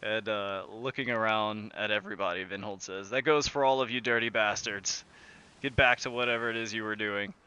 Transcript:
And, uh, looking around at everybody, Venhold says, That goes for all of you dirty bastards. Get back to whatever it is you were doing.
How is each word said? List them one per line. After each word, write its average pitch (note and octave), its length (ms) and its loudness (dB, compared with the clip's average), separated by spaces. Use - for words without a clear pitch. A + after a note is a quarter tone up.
And, G#2+ 260 -2
uh, G2 420 -4
looking B2 400 -4
around A2 640 0
at G#2+ 140 -2
everybody, F#2+ 540 -2
Venhold G2 380 -8
says, F#2+ 280 -8
That B2+ 120 0
goes D3 260 4
for C#3+ 160 2
all C3+ 160 6
of A#2+ 100 0
you B2 100 -2
dirty A#2 280 2
bastards. G#2 760 0
Get C3+ 140 -4
back B2 260 6
to D3+ 100 -4
whatever A#2+ 400 0
it A2+ 60 -2
is A2+ 160 -4
you A2 120 -2
were G#2+ 120 -2
doing. G2+ 380 -2